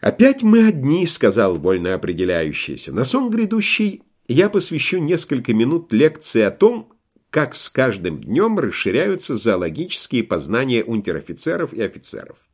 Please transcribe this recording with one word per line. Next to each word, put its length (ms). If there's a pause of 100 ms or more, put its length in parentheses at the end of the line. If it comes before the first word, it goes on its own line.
«Опять 420
мы 260
одни», — 400
сказал 500
вольно 360
определяющийся. 960
На 120
сон 260
грядущий 720 (240)
я 220
посвящу 500
несколько 560
минут 380
лекции 500
о 80
том, 420 (380)
как 240
с 140
каждым 520
днем 380
расширяются 760
зоологические 880
познания 600
унтер-офицеров 920
и 80
офицеров. 540 (180)